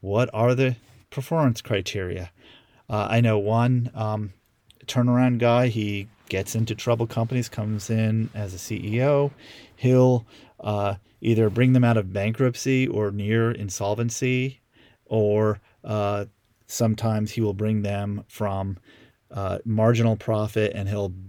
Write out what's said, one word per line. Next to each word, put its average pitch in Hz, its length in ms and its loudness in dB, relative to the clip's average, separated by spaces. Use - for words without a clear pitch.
What 104 320 0
are 120 220 2
the 127 220 2
performance 139 500 0
criteria? 92 720 -4
Uh, 104 220 -2
I 117 100 2
know 113 180 4
one, 117 560 2
um, 107 380 -4
turnaround 123 520 2
guy, 120 300 4
he 104 400 -4
gets 95 240 -4
into 110 200 0
troubled 117 360 -2
companies, 117 400 -2
comes 107 400 -6
in 110 440 0
as 101 200 -8
a 90 40 -12
C 104 240 -8
E 110 220 0
O. 143 260 2
He'll, 127 480 4
uh, 101 360 -2
either 110 300 4
bring 127 240 4
them 123 100 6
out 117 140 4
of 95 160 -4
bankruptcy 127 760 0
or 104 220 0
near 110 420 0
insolvency 117 1080 -2
or, 107 500 2
uh, 104 400 -2
sometimes 110 680 0
he 117 100 -2
will 104 100 0
bring 107 300 0
them 101 460 -4
from, 98 500 -4
uh, 95 360 -4
marginal 113 500 4
profit, 107 580 -2
and 101 140 -4
he'll 101 240 -4